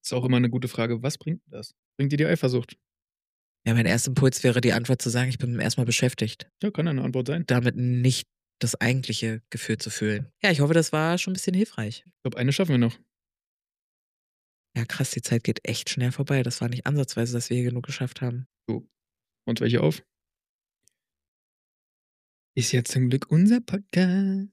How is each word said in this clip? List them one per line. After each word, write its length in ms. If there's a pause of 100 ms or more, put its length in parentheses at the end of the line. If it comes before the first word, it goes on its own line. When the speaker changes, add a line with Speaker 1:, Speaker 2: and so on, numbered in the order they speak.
Speaker 1:
Ist 80
auch 120
immer 140
eine 120
gute 180
Frage. 360
Was 140
bringt 280
das? 280 (220)
Bringt 160
dir 40
die 100
Eifersucht? 500 (880)
Speaker 2:
Ja, 80
mein 120
erster 240
Impuls 340
wäre, 160
die 120
Antwort 300
zu 80
sagen, 180
ich 100
bin 220
erstmal 260
beschäftigt. 640 (120)
Speaker 1:
Ja, 80
kann 180
eine 140
Antwort 240
sein. 200
Speaker 2:
Damit 300
nicht 500 (340)
das 200
eigentliche 720
Gefühl 280
zu 120
fühlen. 420 (100)
Ja, 80
ich 100
hoffe, 140
das 180
war 260
schon 140
ein 20
bisschen 200
hilfreich. 520
Speaker 1:
Ich 60 (100)
glaub, 120
eine 180
schaffen 200
wir 60
noch. 200 (1800)
Speaker 2:
Ja, 100
krass, 240
die 120
Zeit 220
geht 240
echt 220
schnell 220
vorbei. 300
Das 200
war 80
nicht 160
ansatzweise, 480
dass 160
wir 80
hier 100
genug 180
geschafft 360
haben. 240 (220)
Speaker 1:
So. 200 (580)
Und 140
welche 220
auf? 220 (2500)
Ist 180
ja 120
zum 240
Glück 220
unser 320
Podcast. 920